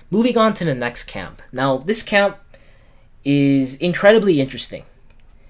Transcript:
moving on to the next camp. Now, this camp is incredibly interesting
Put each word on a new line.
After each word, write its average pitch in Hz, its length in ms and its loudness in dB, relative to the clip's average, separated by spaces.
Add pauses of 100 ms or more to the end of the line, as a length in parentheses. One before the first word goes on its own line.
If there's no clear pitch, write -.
(100)
moving 226 260 0
on 220 180 2
to 190 100 -6
the 151 100 -2
next 120 300 -6
camp. - 380 -14 (100)
Now, 131 260 0
this 180 240 -2
camp 202 360 0 (840)
is 139 520 2
incredibly 196 640 2
interesting 120 440 -8 (640)